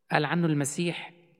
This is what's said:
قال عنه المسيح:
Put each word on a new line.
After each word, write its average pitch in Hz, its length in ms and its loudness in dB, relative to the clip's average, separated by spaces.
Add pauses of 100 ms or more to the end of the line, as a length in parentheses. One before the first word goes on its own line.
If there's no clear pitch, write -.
(100)
قال 151 140 2
عنه 170 220 2
المسيح: 156 680 -2 (280)